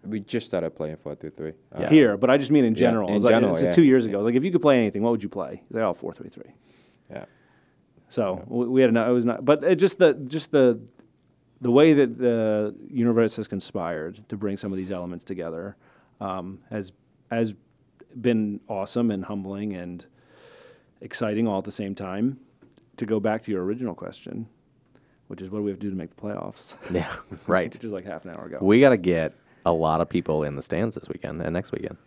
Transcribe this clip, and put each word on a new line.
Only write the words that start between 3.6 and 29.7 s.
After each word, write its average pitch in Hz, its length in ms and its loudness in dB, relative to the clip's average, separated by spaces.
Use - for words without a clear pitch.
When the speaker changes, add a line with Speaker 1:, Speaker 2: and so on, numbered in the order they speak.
Speaker 3:
is 85 60 2
Speaker 1:
yeah. 87 60 0
Speaker 3:
two 170 100 8
years 131 240 6
ago. 101 140 -2
Like, 117 120 0
if 131 100 2
you 185 80 -2
could 170 120 0
play 139 160 6
anything, 104 240 0
what 117 80 2
would 110 100 -2
you 101 80 -8
play? 82 380 -10
He's - 80 -14
like, 113 80 0
"Oh, 92 100 0
four - 180 -10
three - 180 -18
three." - 240 -20
Speaker 1:
Yeah. - 140 -14
Speaker 3:
So 95 300 -4
Speaker 1:
Yeah. - 80 -16
Speaker 3:
we, 120 200 -4
we 131 140 2
had 117 160 6
a, 113 120 2
it 123 40 4
was 120 120 2
not, 120 200 -2
but 147 180 4
it 180 120 4
just 175 240 0
the, 160 140 6
just 143 380 -8
the, 127 280 4
the 123 100 0
way 151 220 8
that 127 240 2
the 110 560 0
universe 117 460 2
has 107 120 -8
conspired 90 840 -8
to 110 80 -8
bring 98 200 -4
some 101 140 -8
of 92 60 -6
these 92 140 -8
elements 87 320 -10
together, 87 520 -10
um, 95 400 -10
has, 101 200 -8
has 113 220 0
been 110 480 0
awesome 110 440 -2
and 95 140 -6
humbling 101 480 -8
and 87 320 -12
exciting 110 460 -2
all 98 120 0
at - 40 -6
the 104 80 -10
same 98 240 -8
time. 104 440 -4
To 117 80 -6
go 107 140 -2
back 107 220 -2
to 110 100 -10
your 92 140 -4
original 110 300 -6
question, - 520 -14
which - 140 -14
is 95 80 -12
what 104 100 -8
do 104 40 -4
we 101 80 -2
have 95 80 -10
to 104 60 -8
do 101 40 -4
to 95 80 -6
make 85 180 -10
the - 60 -20
playoffs? - 640 -12
<laughs> - 100 -12
Speaker 2:
Yeah, 87 200 -4
right. 90 260 0
Speaker 3:
Which - 100 -18
is, 110 80 -10
like, 92 140 -10
half 82 180 -12
an 87 80 -16
hour - 140 -14
ago. 73 160 -12
Speaker 2:
We 101 180 8
gotta 131 180 8
get 82 360 0
a 87 80 4